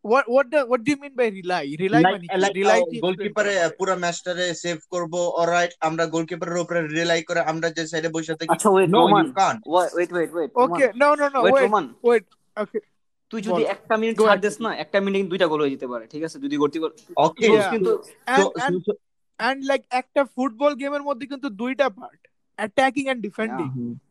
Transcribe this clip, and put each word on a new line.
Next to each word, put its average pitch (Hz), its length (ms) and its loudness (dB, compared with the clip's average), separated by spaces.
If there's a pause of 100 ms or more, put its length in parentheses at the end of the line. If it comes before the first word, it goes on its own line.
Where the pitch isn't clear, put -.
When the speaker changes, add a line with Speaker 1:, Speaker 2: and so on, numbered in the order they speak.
Speaker 1:
what, 247 200 4 (100)
what 269 160 6
the, 302 80 4 (100)
what 247 140 2
do 214 100 -2
you 277 100 -4
mean 277 180 -18
by 233 60 2 (120)
rely? 175 240 -4 (200)
Rely 190 220 4
Speaker 2:
Like, 190 100 4
Speaker 1:
মানে 170 120 -14
কি? 190 160 -4
Speaker 2:
like, 202 160 0
Speaker 1:
রিলাই 214 220 4
Speaker 2:
uh, - 80 2
Speaker 1:
কি 233 80 -10
explain 190 80 -4
Speaker 2:
গোলকিপারে 202 480 -2
Speaker 1:
করো 180 100 2
আমারে? 160 160 -2
Speaker 2:
পুরা 185 240 0
ম্যাচটারে 175 420 -4 (180)
সেভ 170 140 -4 (160)
করবো, 175 260 -4 (200)
all 170 160 2
right, 175 160 2 (160)
আমরা 165 160 0 (120)
গোলকিপারের 170 480 -4
উপরে 170 160 -2 (180)
রিলাই 170 320 0
করে 170 120 0 (100)
আমরা 165 160 -2 (100)
যে 165 140 -4
সাইডে 165 240 -2
বসে 160 240 -4
থাকি। 165 140 -6
Speaker 3:
আচ্ছা, 208 220 2
wait, 190 200 4
Speaker 2:
No, 240 60 8
Speaker 3:
রোমান। 196 240 6
Speaker 2:
you 131 140 -10
can't। 139 220 0 (140)
Speaker 3:
Wait, 175 220 2
wait, 175 200 -2
wait, 156 200 -2
wait, 151 120 -4 (140)
Speaker 1:
Okay, 285 240 2
Speaker 3:
রোমান। 220 140 -4
Speaker 1:
no, 285 60 6 (120)
no, 285 60 2 (100)
no, 254 100 2
Speaker 3:
Wait, - 100 6
Speaker 1:
wait, 269 100 4
Speaker 3:
রোমান। 208 200 2 (240)
Speaker 1:
wait, 233 160 2 (380)
okay। 208 180 -6 (500)
Speaker 3:
তুই 226 160 -8
যদি 170 160 0
Speaker 1:
বল। - 120 0
Speaker 3:
একটা - 260 -2
মিনিট 226 160 -2
Speaker 1:
Go 220 80 4
Speaker 3:
ছাড় 208 80 6
Speaker 1:
ahead। 196 120 2
Speaker 3:
দিস 202 100 -2 (100)
না, 214 40 -2 (140)
একটা 202 200 -2
মিনিটে 196 160 0
কিন্তু 185 140 -4
দুইটা 185 180 2
গোল 151 120 0
হয়ে 139 120 0
যেতে 131 160 -10
পারে, 113 220 -10
ঠিক 151 140 -8
আছে? 156 180 -14
যদি 143 180 -4
গতি 147 180 0
কর-, 156 140 -6 (300)
Speaker 2:
Okay, 220 220 0
Speaker 3:
ক্লোজ 214 140 6
Speaker 1:
Yeah। 196 120 -2
Speaker 3:
কিন্তু 190 240 0
Speaker 2:
so, - 60 -12 (300)
Speaker 1:
And, 285 100 4
Speaker 2:
so, 277 40 2 (160)
Speaker 1:
and, 185 120 0 (100)
Speaker 2:
so 208 60 -2 (560)
Speaker 1:
and, 269 100 -2 (140)
like, 269 120 0 (180)
একটা 285 200 -2 (120)
ফুটবল 262 380 0 (100)
গেমের 285 260 -6
মধ্যে 277 240 -6
কিন্তু 269 160 -10 (140)
দুইটা 262 280 0
পার্ট, 254 320 -14 (440)
attacking 269 460 0
and 254 160 -2
defending। 220 440 -6
Speaker 3:
Yeah। 131 80 -8
Speaker 2:
Mm-hmm। 120 320 -10